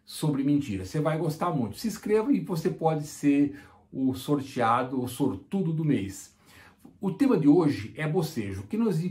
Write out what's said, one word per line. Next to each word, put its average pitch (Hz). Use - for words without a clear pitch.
sobre 139
mentira. 104
Você 156
vai 156
gostar 170
muito. 113
Se 226
inscreva 220
e 208
você 170
pode 156
ser 143
o 131
sorteado, 127
o 117
sortudo -
do 160
mês. 101
O 190
tema 247
de 147
hoje 160
é 156
bocejo. 113
Quem 214
nos, 214